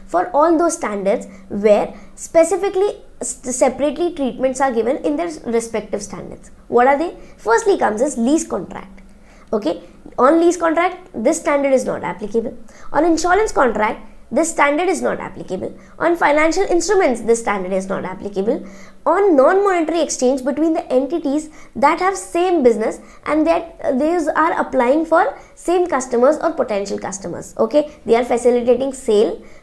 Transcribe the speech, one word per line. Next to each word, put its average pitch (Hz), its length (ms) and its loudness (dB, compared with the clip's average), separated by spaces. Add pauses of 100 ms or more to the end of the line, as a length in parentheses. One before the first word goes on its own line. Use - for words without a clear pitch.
for 359 240 -2
all 320 280 4
those 330 160 2
standards 202 520 -4 (220)
where 208 460 2 (200)
specifically 370 880 0 (180)
s-, 254 340 -8
separately 285 600 0
treatments 262 460 -4
are 269 120 0
given 233 320 -2
in 302 120 0
their 339 140 -4 (140)
respective 226 580 -4
standards. - 480 -14 (180)
What 240 180 4
are 277 120 4
they? 339 160 -4 (220)
Firstly 440 420 2
comes 214 220 -2
is 277 160 0
lease 254 300 2
contract. - 560 -10 (500)
Okay, 220 300 -2 (360)
on 302 220 6
lease 339 160 4
contract, 339 580 -2
this 285 240 0
standard 285 360 0
is 233 100 2
not 165 180 -6
applicable. 208 540 -6 (340)
On 294 140 0
insurance 349 480 2
contract, 214 560 -2 (240)
this 302 180 0
standard 302 380 0
is 277 140 -2
not 196 180 -2
applicable. 185 580 -10 (200)
On 339 180 2
financial 320 460 2
instruments, 349 580 2
this 226 200 0
standard 196 300 -4
is 190 160 -2
not 185 200 -6
applicable. 196 600 -4 (380)
On 359 320 4
non-monetary 339 640 4
exchange 262 420 0
between 294 300 0
the - 180 -4
entities 285 600 -2 (260)
that 294 220 2
have 381 180 0
same 349 460 0
business 233 360 2 (280)
and 311 200 0
that, 277 380 -2
uh, 262 80 0
these 302 360 0
are - 300 0
applying 262 460 0
for 359 340 0 (160)
same 359 320 0
customers 269 520 2
or 330 140 -2
potential 208 460 -4
customers. 185 600 -10
Okay, 294 340 0 (140)
they 226 100 4
are 247 80 0
facilitating 247 680 2
sale 196 500 0 (180)